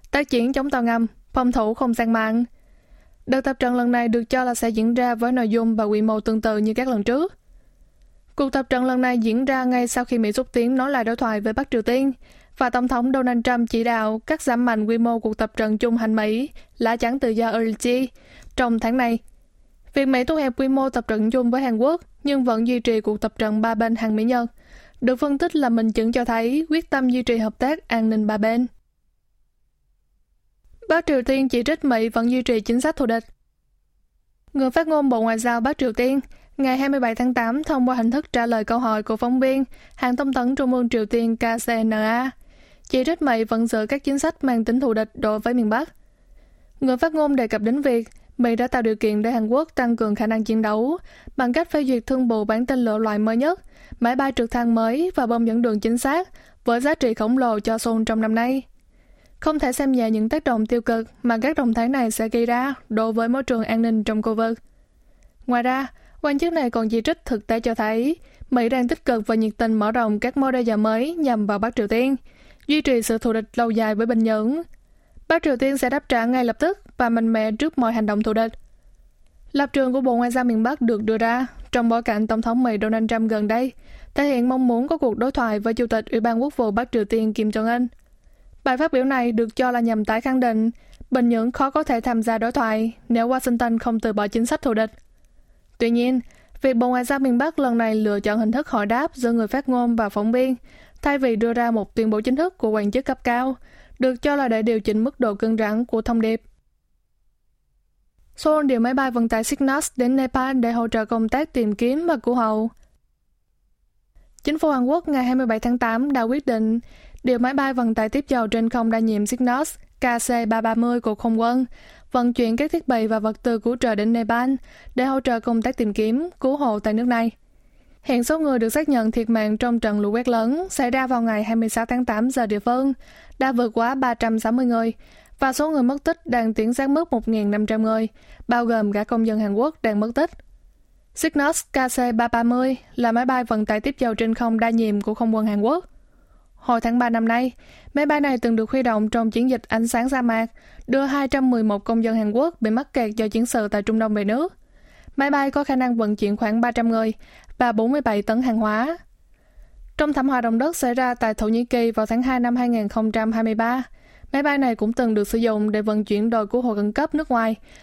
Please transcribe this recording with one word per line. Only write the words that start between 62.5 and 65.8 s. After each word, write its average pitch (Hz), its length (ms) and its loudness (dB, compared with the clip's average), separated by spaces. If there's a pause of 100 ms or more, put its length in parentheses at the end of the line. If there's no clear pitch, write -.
đối 220 240 0
với 226 160 0
môi 262 140 0
trường 226 220 -2
an 226 180 0
ninh 220 220 2
trong 214 180 -2
khu 220 120 0
vực. 226 240 -2 (880)
Ngoài 240 160 2
ra, 262 240 0 (360)